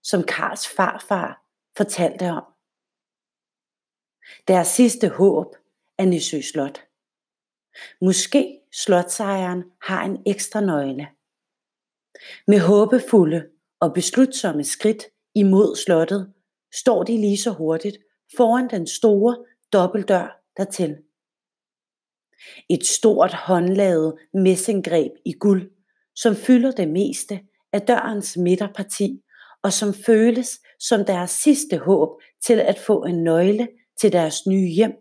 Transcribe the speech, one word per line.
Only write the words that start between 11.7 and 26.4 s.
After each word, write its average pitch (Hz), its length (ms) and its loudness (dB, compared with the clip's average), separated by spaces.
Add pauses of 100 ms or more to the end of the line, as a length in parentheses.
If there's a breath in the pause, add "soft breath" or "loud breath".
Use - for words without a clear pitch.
Med 202 120 6
håbefulde 196 920 2 (300)
og 165 140 0
beslutsomme 185 720 -2
skridt 214 400 -4 (320)
imod 196 400 4
slottet 185 560 -2 (420)
står 202 300 0
de 190 80 -4
lige 208 260 0
så 220 140 -4
hurtigt 160 460 -4 (400)
foran 247 320 2
den 180 180 -6
store 226 580 2 (280 loud breath)
dobbeltdør 185 680 0 (160)
dertil. 185 400 -4 (1700 loud breath)
Et - 160 -2
stort - 480 2
håndlavet 175 840 0 (160 loud breath)
messinggreb 185 800 0 (140)
i 180 80 -4
guld, 190 380 0 (440)
som 214 200 0
fylder 254 360 2